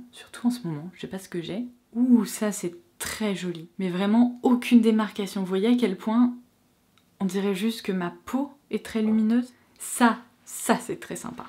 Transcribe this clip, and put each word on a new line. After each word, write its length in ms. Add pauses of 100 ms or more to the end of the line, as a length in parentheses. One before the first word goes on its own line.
(120)
surtout 340
en 40
ce 160
moment, 280
je 60
sais 60
pas 120
ce 100
que 140
j'ai. 240 (280)
Ouh, 300
ça 280
c'est 220 (240)
très 360
joli, 340 (100)
mais 120
vraiment 520
aucune 380
démarcation. 600
Vous 60
voyez 220
à 80
quel 200
point 380 (840)
on 60
dirait 300
juste 280
que 100
ma 200 (120)
peau 280 (180)
est 140
très 180
lumineuse. 500 (260)
Ça, 400 (260)
ça 360
c'est 200
très 160
sympa. 320